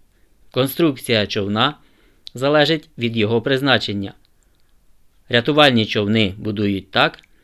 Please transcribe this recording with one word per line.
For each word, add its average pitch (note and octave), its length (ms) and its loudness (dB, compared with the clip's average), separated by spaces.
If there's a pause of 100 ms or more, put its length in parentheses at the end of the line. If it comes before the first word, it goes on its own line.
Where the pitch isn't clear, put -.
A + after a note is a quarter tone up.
(500)
Конструкція B2+ 760 0
човна G#2+ 520 -2 (560)
залежить D3 540 0 (100)
від A#2 180 -4
його A2+ 260 0
призначення. A#2 720 -2 (1120)
Рятувальні B2 580 2
човни G#2 520 0
будують G2+ 520 -4
так, C#3 280 0 (260)